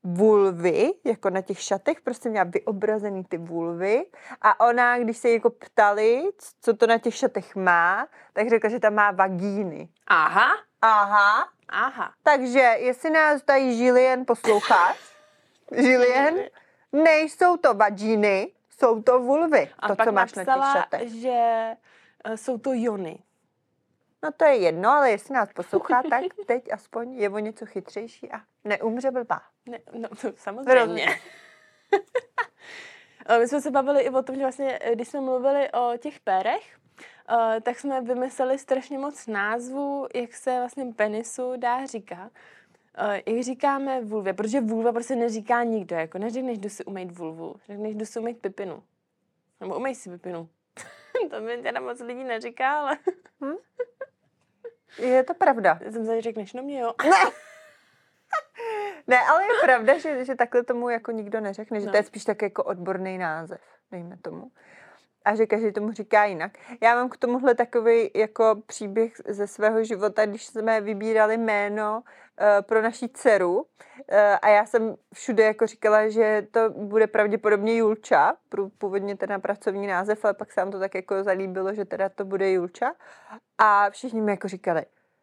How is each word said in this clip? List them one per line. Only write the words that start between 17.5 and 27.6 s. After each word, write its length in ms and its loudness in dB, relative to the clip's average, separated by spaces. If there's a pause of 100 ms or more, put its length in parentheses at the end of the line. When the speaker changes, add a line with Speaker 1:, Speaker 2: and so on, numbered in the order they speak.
Speaker 1:
to 160 4
vagíny, 800 2 (260)
jsou 240 4
to 180 4
vulvy, 500 2 (100)
Speaker 2:
A 80 -6
Speaker 1:
to, 80 0
Speaker 2:
pak 120 2
Speaker 1:
co 40 2
máš 220 2
na 100 -6
těch 40 -4
Speaker 2:
napsala, 260 2
Speaker 1:
šatech. 360 -2
Speaker 2:
že, 640 -2 (540)
eh, 120 -8
jsou 200 -6
to 160 -4
jony. 460 -4 (1040)
Speaker 1:
No 80 -6
to 140 0
je 100 8
jedno, 340 2
ale 220 4
jestli 220 -4
nás 200 0
poslouchá, 500 0
Speaker 2:
<laughs> 60 -8
Speaker 1:
tak 140 0 (240)
teď 260 -2
aspoň 400 -10
je 160 -2
o 100 -6
něco 260 -10